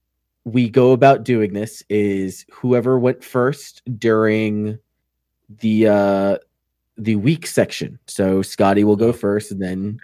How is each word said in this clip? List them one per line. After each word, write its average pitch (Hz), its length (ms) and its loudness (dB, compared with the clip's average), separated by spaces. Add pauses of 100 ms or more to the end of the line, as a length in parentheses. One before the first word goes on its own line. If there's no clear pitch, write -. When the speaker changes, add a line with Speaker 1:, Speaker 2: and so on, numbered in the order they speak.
(460)
Speaker 1:
We 117 240 0
go 127 220 4
about 127 320 4
doing 113 280 0
this 104 380 -8
is 98 600 -2
whoever 123 480 0
went 123 220 -2
first - 600 -4 (160)
during 110 800 0 (800)
the, 110 300 2
uh, 98 500 2 (580)
the 107 200 -2
week 151 320 -2
section. - 580 -4
So 95 360 0
Scotty 101 420 2
will 104 120 4
go 113 120 0
Speaker 2:
Oh. 123 40 0
Speaker 1:
first, 104 380 -4
and 98 100 -10
then 95 440 -8